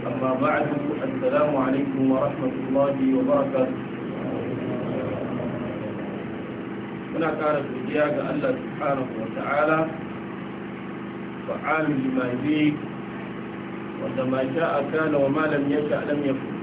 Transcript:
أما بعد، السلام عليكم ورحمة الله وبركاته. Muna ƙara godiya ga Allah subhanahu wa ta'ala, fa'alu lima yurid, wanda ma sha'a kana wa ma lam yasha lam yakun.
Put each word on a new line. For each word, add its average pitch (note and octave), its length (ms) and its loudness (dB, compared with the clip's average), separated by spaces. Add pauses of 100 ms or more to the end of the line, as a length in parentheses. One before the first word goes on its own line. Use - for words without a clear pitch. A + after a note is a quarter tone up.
أما C3 300 0
بعد، D3 340 2 (320)
السلام C#3+ 560 2
عليكم C3+ 460 2 (100)
ورحمة C3 480 2
الله C3+ 360 4 (180)
وبركاته. C3+ 640 4 (3250)
Muna E3 260 0
ƙara D3+ 240 2
godiya C3 480 0
ga C#3 160 0
Allah C#3+ 280 0
subhanahu C#3 640 -2
wa A2+ 160 -4
ta'ala, D3+ 480 2 (1700)
fa'alu D3+ 440 0
lima C3 400 2
yurid, D3+ 440 2 (1200)
wanda B2+ 260 -2
ma C3 180 2
sha'a C#3+ 440 2
kana D#3 300 2
wa C#3 100 6
ma D3+ 200 4
lam C#3+ 200 2
yasha D3 360 2
lam D3 160 0
yakun. - 440 0